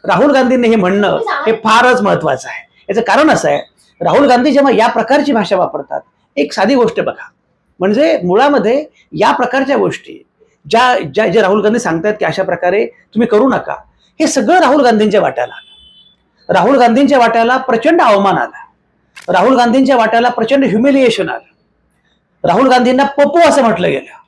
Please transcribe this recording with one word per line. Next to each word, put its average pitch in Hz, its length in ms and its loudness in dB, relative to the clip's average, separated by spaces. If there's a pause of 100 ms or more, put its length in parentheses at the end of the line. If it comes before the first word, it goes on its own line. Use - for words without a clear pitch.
राहुल 196 240 2
गांधींनी 254 380 2
हे 226 80 2
म्हणणं 196 500 0
हे - 260 -4
फारच 226 480 2
महत्वाचं 151 480 -2
आहे. - 400 -20
याचं 202 120 -2
कारण 240 300 2
असं 165 180 0
आहे, 143 100 -2 (460)
राहुल 196 240 2
गांधी 254 240 2
जेव्हा 277 200 2
या 214 140 2
प्रकारची 277 460 -2
भाषा 208 240 -2
वापरतात, 151 440 -6 (360)
एक 285 160 -4
साधी 208 220 0
गोष्ट 240 260 0
बघा, - 280 -8 (500)
म्हणजे 254 460 0
मुळामध्ये 247 600 0 (260)
या 156 200 0
प्रकारच्या 262 440 -2
गोष्टी - 480 -6 (460)
ज्या, 247 280 2 (160)
ज्या, 220 120 0
जे 202 140 2
राहुल 202 220 2
गांधी 214 160 0
सांगतायत 175 360 -4
की 208 100 -6
अशा 165 180 -4
प्रकारे 180 440 -2
तुम्ही - 420 -6
करू 220 200 2
नका, 117 260 -4 (460)
हे 311 60 0
सगळं 285 340 0
राहुल 294 220 2
गांधींच्या 214 380 2
वाट्याला 127 340 -4
आलं. - 180 -20 (800)
राहुल 196 260 2
गांधींच्या 262 400 2
वाट्याला 233 380 2
प्रचंड 262 460 0
अवमान 196 340 2
आला, - 280 -8 (680)
राहुल 214 240 2
गांधींच्या 254 400 2
वाट्याला 233 320 0
प्रचंड 240 360 0
ह्युमिलिएशन 233 640 0
आलं, - 240 -12 (960)
राहुल 220 240 2
गांधींना 254 340 2
पप्पू 285 340 0
असं 285 240 4
म्हटलं 180 280 0
गेलं. - 260 -8 (100)